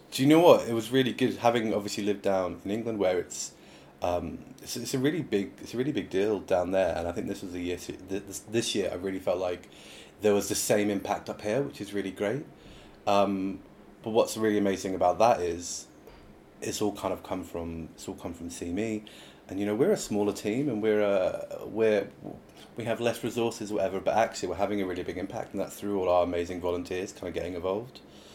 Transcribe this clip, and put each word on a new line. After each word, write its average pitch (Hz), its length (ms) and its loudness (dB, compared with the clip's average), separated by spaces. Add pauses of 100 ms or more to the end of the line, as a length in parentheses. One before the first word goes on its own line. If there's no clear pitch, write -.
(120)
do - 120 -4
you 139 40 6
know 156 120 10
what? 151 280 10
It 117 60 -2
was 113 180 -2
really 127 200 4
good, 110 260 2
having 117 360 4
obviously 104 300 -2
lived 101 180 0
down 92 420 0
in 95 80 -6
England 113 280 -4
where 92 180 4
it's, - 360 -6 (500)
um, 87 340 -2 (240)
it's, - 160 -10
it's 117 160 -6
a 135 60 0
really 156 240 2
big, 101 380 -2
it's - 120 -12
a 113 40 -4
really 131 140 -2
big 98 200 -4
deal 98 280 2
down 90 320 2
there, 92 240 2
and 85 120 -4
I 87 40 -2
think 101 160 -6
this 95 140 -6
was 90 120 -10
the 90 80 -6
year, 87 160 -4
to, - 160 -10
th-, 95 340 -6
this, - 120 -12
this 113 360 -2
year 98 160 0
I - 40 -4
really 95 240 -4
felt 92 200 0
like 90 300 -4 (520)
there 104 140 6
was 101 140 2
the 104 60 0
same 104 360 2
impact 98 400 -2
up - 100 -10
here, 107 220 0
which - 180 -8
is 98 120 -8
really 98 180 -4
great. 107 340 -2 (640)
Um, 98 520 2 (440)
but 113 80 -4
what's 113 260 2
really 107 220 2
amazing 98 340 0
about 90 240 2
that 107 240 6
is 87 460 -6 (760)
it's - 180 -6
all 104 120 2
kind 98 200 -4
of 90 120 -6
come 92 200 -6
from, 82 520 -8
it's - 120 -14
all 95 80 -8
come 87 200 -10
from 85 160 -10
See 87 200 -8
Me. 107 320 -4 (460)
And, 92 100 -6
you 101 60 0
know, 104 100 2
we're 147 160 4
a 202 60 4
smaller 104 360 0
team 123 360 -2
and 107 120 -2
we're, 107 220 4
uh, 98 640 0
we're, 107 420 2 (720)
we 117 80 -8
have 113 160 -2
less 117 220 0
resources, 113 500 -2
whatever, 95 260 0
but 82 160 0
actually 107 340 0
we're 87 60 -4
having 101 260 0
a 95 40 -2
really 90 180 -4
big 87 140 -6
impact, 95 360 -8
and 98 80 -4
that's - 140 -6
through 101 240 -2
all 92 100 0
our 87 140 6
amazing 87 380 -2
volunteers 90 500 -4
kind - 160 -12
of 85 60 -8
getting 87 220 -4
involved. 98 440 -4 (360)